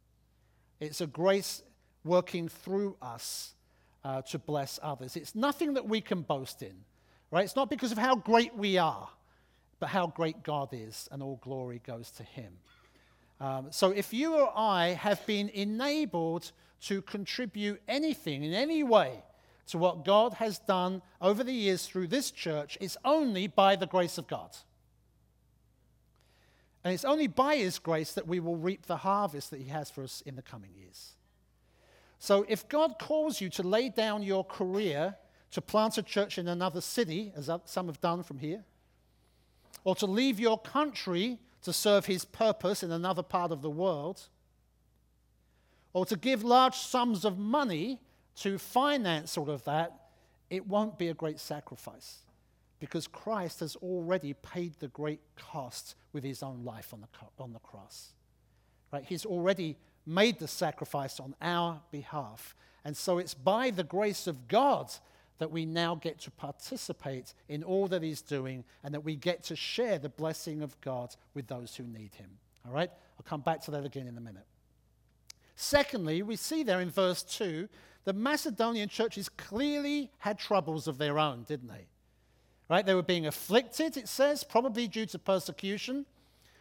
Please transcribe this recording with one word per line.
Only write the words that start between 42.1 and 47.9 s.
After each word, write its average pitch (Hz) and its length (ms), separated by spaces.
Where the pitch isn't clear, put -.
purpose 214 580
in 170 80
another 175 320
part 175 280
of 143 100
the 151 80
world, 165 580
or 185 120
to 202 120
give 240 260
large 254 320
sums 240 480
of 190 140
money 226 640